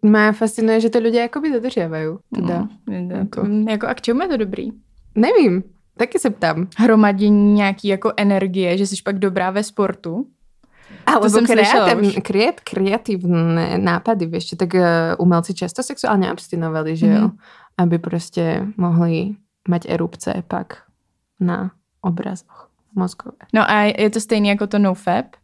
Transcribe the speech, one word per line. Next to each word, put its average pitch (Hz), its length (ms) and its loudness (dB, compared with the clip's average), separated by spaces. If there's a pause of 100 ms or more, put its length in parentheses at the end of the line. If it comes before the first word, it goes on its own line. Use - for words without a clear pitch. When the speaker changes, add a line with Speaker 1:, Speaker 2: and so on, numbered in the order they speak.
Speaker 1:
mě 214 300 6
fascinuje, 220 500 0
že 226 80 2
to 233 100 2
lidé 233 200 2
jakoby 285 320 -4
dodržiavají, 175 560 -4 (280)
teda. 175 320 -4 (200)
Speaker 2:
No, 208 60 -8
jako, 180 220 -8 (240)
Speaker 1:
Jako. 202 80 -2 (220)
Speaker 2:
jako 220 180 -4
a 247 60 -4
k - 80 -10
čemu 240 200 -2
je 381 60 -4
to 311 100 -2
dobrý? 196 320 -6 (460)
Speaker 1:
Nevím, 226 480 4 (340)
taky - 220 -2
se 262 100 0
ptám. 170 380 -2 (100)
Speaker 2:
Hromadění 208 760 4
nějaký 196 340 0
jako 196 300 0
energie, 190 600 0
že 196 100 0
jsi 196 80 -6 (100)
pak 202 140 -2
dobrá 190 320 0
ve 208 120 -2
sportu. 190 640 -4 (760)
Speaker 1:
Alebo 233 200 2
Speaker 2:
To 214 40 4
jsem 226 180 4
slyšela 220 420 4
Speaker 1:
kreativn-, 214 180 2
Speaker 2:
už. 190 100 0
Speaker 1:
kreat-, 208 460 0
kreativné 175 1120 0
nápady, 180 480 0
víš, 165 200 -6
čo, - 100 -12
tak, 175 200 -2
eh, 170 420 2
umelci 175 360 2
často 180 300 -6
sexuálně 196 480 -2
abstinovali, 160 680 -6
že 170 100 2
jo? 208 140 4
Speaker 2:
Mhm. 220 160 -2 (400)
Speaker 1:
Aby 170 220 2
prostě 170 680 -4 (100)
mohli 170 580 0 (340)
mať 170 200 -2
erupce 170 580 -6
pak - 360 -10 (560)
na 180 320 -2 (300)
obrazoch - 680 -8 (260)
mozkové. - 400 -6 (180)
Speaker 2:
No 220 180 2
a 208 100 2
je 214 280 0
to 220 100 -4
stejný 214 300 0
jako 202 180 0
to 208 120 -2
nofap? 190 460 0 (180)